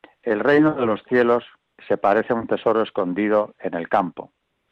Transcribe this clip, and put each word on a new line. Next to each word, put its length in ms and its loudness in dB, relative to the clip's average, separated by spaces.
"El 180 -2
reino 340 4
de 120 -4
los 180 -2
cielos 400 2
se 80 0
parece 360 0
a 40 -2
un 100 -6
tesoro 360 0
escondido 760 -2
en 160 -8
el 140 -8
campo. 420 -4